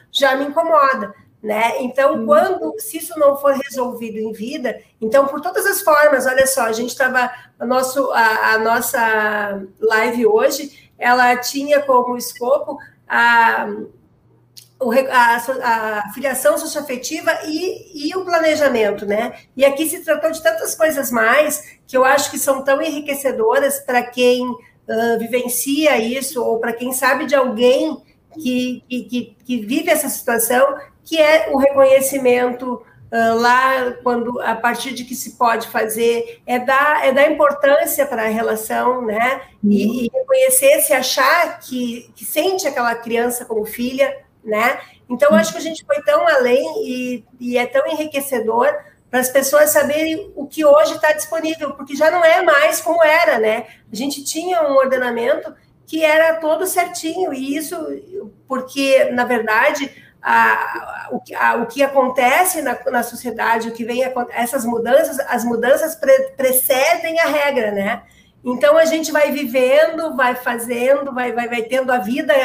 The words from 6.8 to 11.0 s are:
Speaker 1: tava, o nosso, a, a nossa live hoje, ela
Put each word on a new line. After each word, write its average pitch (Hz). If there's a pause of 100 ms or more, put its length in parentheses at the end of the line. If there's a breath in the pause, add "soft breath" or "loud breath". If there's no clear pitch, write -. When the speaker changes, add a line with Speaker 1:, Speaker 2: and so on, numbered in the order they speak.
Speaker 1:
tava, 247 (280 loud breath)
o 240
nosso, 262
a, 220
a 220
nossa 220 (180)
live 226
hoje, 277
ela 247